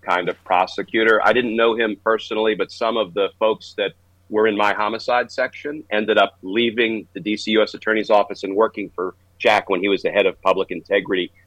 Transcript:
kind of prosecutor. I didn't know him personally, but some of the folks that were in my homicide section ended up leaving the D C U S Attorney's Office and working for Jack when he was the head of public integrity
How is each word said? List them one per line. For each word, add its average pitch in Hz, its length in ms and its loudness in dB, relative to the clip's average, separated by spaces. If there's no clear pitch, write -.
kind 90 300 -2
of - 140 -10
prosecutor. 101 800 2
I 107 100 6
didn't 123 220 0
know 113 200 2
him 110 260 -2
personally, 110 520 0
but 95 180 -4
some 113 240 -4
of 98 180 -2
the 98 140 0
folks 110 380 -2
that 98 160 -4
were 107 160 2
in 104 100 2
my 104 160 2
homicide 113 580 -2
section 147 600 -6
ended 104 260 0
up 98 240 2
leaving 110 720 -2
the 95 80 -12
D 104 160 -4
C - 160 -8
U 107 100 4
S 104 120 -2
Attorney's 110 340 -2
Office 101 360 2
and 98 120 -4
working 104 380 0
for 90 200 -6
Jack 107 300 2
when 92 120 0
he 101 100 -2
was 95 120 0
the 82 80 -2
head 95 140 2
of 90 160 -2
public 95 300 0
integrity 92 600 -2